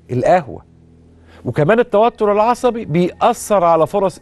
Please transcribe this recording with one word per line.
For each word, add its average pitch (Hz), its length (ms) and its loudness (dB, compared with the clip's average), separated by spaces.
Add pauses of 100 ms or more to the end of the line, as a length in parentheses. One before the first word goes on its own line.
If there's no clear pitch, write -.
(100)
القهوه 123 520 -2 (800)
وكمان 156 360 0
التوتر 220 520 0
العصبي 226 520 -2
بيأثر 180 800 0
على 165 220 2
فرص 190 360 -2